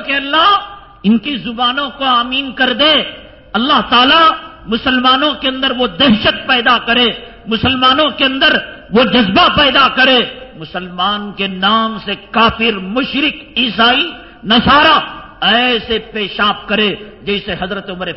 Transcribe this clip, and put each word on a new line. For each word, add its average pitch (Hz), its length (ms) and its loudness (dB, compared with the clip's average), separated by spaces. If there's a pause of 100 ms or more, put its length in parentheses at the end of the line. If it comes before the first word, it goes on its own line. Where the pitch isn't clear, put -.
کہ 285 60 -4
اللہ 311 640 0 (260)
ان 220 160 4
کی 285 180 -6
زبانوں 240 540 -4
کو - 140 -8
آمین 254 480 0
کر 254 200 0
دے، 226 200 2 (600)
اللہ 254 360 2
تعالیٰ 285 420 6 (360)
مسلمانوں 254 720 0
کے 269 80 -4
اندر 262 220 -2
وہ 247 160 -2
دہشت - 640 0
پیدا 240 300 2
کرے، 233 280 2 (400)
مسلمانوں 262 640 2
کے - 140 -2
اندر 269 320 2 (340)
وہ 214 120 4
جذبہ 233 540 2
پیدا 277 320 4
کرے۔ 262 320 2 (360)
مسلمان 185 760 -6
کے 190 140 -4
نام 208 580 0
سے 202 100 -6 (160)
کافر، 220 480 0
مشرک، 247 800 -4
عیسائی، 247 540 0 (320)
نصارہ 269 760 2 (200)
ایسے 226 580 0
پیشاب 208 680 -4
کرے 202 260 0 (280)
جیسے 202 380 -4
حضرت 190 300 -8
عمر 180 260 -8